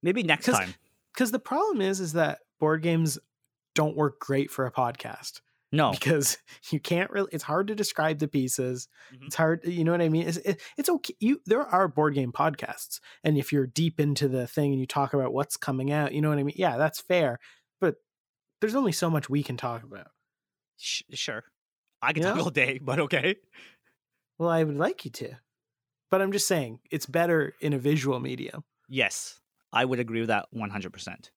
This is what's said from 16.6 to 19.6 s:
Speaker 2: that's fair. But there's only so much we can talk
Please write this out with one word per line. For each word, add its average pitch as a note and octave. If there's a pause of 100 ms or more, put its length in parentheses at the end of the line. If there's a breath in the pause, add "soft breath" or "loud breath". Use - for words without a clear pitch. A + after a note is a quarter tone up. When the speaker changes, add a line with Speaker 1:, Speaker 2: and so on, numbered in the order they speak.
Speaker 2:
that's D#3+
fair. D#3 (420 soft breath)
But F3+ (680)
there's G#3+
only B3+
so E3+
much D#3
we C#3+
can B2
talk A#2